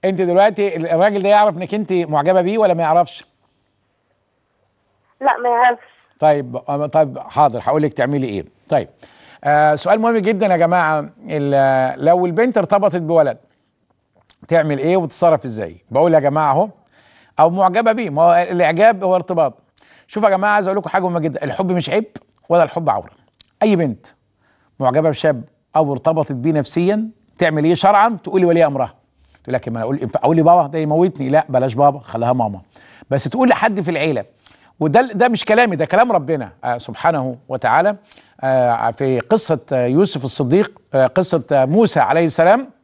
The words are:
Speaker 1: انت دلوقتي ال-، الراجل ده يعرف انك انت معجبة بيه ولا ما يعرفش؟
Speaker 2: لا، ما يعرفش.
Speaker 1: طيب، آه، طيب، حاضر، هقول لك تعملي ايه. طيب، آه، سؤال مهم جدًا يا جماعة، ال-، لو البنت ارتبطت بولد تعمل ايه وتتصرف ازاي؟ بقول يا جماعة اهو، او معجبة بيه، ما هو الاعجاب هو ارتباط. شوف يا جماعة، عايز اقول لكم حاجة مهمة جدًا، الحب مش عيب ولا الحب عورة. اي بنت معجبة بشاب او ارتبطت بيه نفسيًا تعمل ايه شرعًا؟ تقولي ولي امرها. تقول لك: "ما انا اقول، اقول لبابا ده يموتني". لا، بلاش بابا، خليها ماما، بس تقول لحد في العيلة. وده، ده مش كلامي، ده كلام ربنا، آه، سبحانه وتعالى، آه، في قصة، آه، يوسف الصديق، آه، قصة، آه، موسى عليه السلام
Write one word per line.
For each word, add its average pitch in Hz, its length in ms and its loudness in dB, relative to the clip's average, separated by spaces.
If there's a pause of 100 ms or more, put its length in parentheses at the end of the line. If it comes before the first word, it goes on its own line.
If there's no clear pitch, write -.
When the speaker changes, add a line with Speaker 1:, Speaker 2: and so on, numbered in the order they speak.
Speaker 1:
انت 190 160 -2
دلوقتي 190 560 0
ال-، 165 160 -6
الراجل 196 300 0
ده 196 60 0
يعرف 208 280 2
انك 175 180 -8
انت 208 180 -4
معجبة 170 480 0
بيه 190 180 -2
ولا 202 160 2
ما 170 80 -4
يعرفش؟ 160 420 0 (2000)
Speaker 2:
لا، 262 180 0
ما 247 100 -2
يعرفش. 240 340 0 (380)
Speaker 1:
طيب، 143 360 0 (120)
آه، 143 180 -4
طيب، 151 320 -2
حاضر، 131 440 0
هقول 151 200 0
لك 151 100 -2
تعملي 135 340 -2
ايه. 98 180 -6 (240)
طيب، 139 200 -2 (560)
آه، 151 300 4
سؤال 190 260 0
مهم 233 160 0
جدًا 202 300 0
يا 185 100 2
جماعة، 160 520 0 (200)
ال-، 135 760 0
لو 175 220 2
البنت 220 320 0
ارتبطت 196 380 0
بولد 160 420 0 (1080)
تعمل 156 300 2
ايه 160 180 0
وتتصرف 165 480 0
ازاي؟ 107 320 -10 (140)
بقول 160 240 2
يا 156 60 6
جماعة 143 320 0
اهو، 180 160 0 (720)
او 160 100 6
معجبة 196 420 0
بيه، 220 180 -4
ما 147 120 0
هو 175 280 4
الاعجاب 185 540 2
هو 185 100 0
ارتباط. 170 400 -2 (520)
شوف 214 180 -6
يا 214 40 6
جماعة، 196 220 2
عايز 208 180 0
اقول 196 100 -2
لكم 170 120 -8
حاجة 190 120 -8
مهمة 175 180 -2
جدًا، 151 240 -6
الحب 180 280 -4
مش 170 180 -4
عيب 220 140 -2 (440)
ولا 170 140 2
الحب 160 280 -4
عورة. 101 200 -4 (520)
اي 214 140 2
بنت 143 300 -4 (720)
معجبة 135 300 0
بشاب 143 320 -2 (340)
او 151 160 0
ارتبطت 151 400 -2
بيه 135 200 -2
نفسيًا 180 560 -2 (300)
تعمل 156 260 0
ايه 170 100 2
شرعًا؟ 202 500 2
تقولي 185 220 0
ولي 170 200 4
امرها. 135 280 -4 (500)
تقول 123 100 -6
لك: 123 140 -6
"ما 117 80 -8
انا 113 80 -6
اقول، 135 320 -4
اقول 156 200 2
لبابا 165 320 4
ده 156 100 -6
يموتني". 156 500 -2
لا، 151 200 2
بلاش 127 260 -2
بابا، 143 240 2
خليها 120 340 -4
ماما، 107 280 -4 (500)
بس 139 140 -2
تقول 247 240 0
لحد 220 320 0
في 165 100 -4
العيلة. 147 340 -2 (560)
وده، 156 200 2 (140)
ده 214 140 2
مش 226 160 -2
كلامي، 214 320 2
ده 156 80 -2
كلام 226 280 2
ربنا، 143 400 -2 (120)
آه، 120 140 -4
سبحانه 131 580 -4 (120)
وتعالى، 135 480 0 (440)
آه، 123 500 0
في 131 300 -2
قصة، 170 400 -2 (120)
آه، 127 140 0
يوسف 143 380 0
الصديق، 143 560 -2 (140)
آه، 131 120 2
قصة، 170 460 -2
آه، 135 120 4
موسى 170 360 0
عليه 160 240 2
السلام 185 440 2 (160)